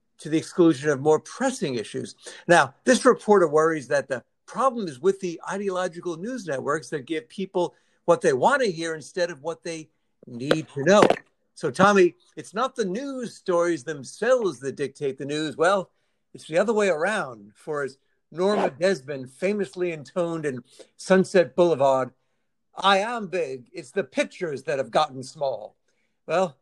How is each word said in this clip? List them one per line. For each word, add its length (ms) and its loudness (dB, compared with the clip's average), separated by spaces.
to 100 -14
the 120 0
exclusion 500 2
of 120 0
more 180 4
pressing 560 -4
issues. 400 -8
Now, 260 4
this 220 4
reporter 420 6
worries 420 2
that 180 0
the 160 -6
problem 400 -2
is 120 -10
with 200 0
the 280 -8
ideological 680 -6
news 300 -10
networks 420 -4
that 160 -8
give 240 -8
people 460 -4
what 160 4
they 120 4
want 300 2
to 80 0
hear 240 -6
instead 340 -4
of 140 -14
what 180 -8
they 280 -10
need 480 -4
to 100 -6
know. 200 6
So, 160 -8
Tommy, 460 4
it's 180 -18
not 200 -4
the 100 -2
news 500 -8
stories 480 -2
themselves 800 -2
that 140 -6
dictate 440 -6
the 60 -8
news. 320 -4
Well, 340 0
it's 140 -20
the 100 -2
other 160 2
way 160 2
around. 640 -4
For 280 -8
as 160 -10
Norma 400 0
Desmond 580 -2
famously 640 -4
intoned 540 -6
in 180 -6
Sunset 580 4
Boulevard, 560 4
"I 240 2
am 280 -4
big. 460 -6
It's 180 -14
the 140 -4
pictures 580 -6
that 160 -4
have 100 -6
gotten 320 0
small." 540 -8
Well, 360 -2